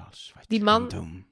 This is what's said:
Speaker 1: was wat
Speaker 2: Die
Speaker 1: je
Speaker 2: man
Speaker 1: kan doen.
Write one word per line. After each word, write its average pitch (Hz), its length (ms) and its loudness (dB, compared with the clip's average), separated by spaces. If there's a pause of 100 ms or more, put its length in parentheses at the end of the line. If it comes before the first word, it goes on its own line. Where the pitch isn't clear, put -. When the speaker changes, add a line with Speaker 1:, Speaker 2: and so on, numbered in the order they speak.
Speaker 1:
was - 280 -20
wat - 120 -20
Speaker 2:
Die 226 120 2
Speaker 1:
je 208 60 0
Speaker 2:
man 226 220 4
Speaker 1:
kan - 120 -8
doen. 85 320 -12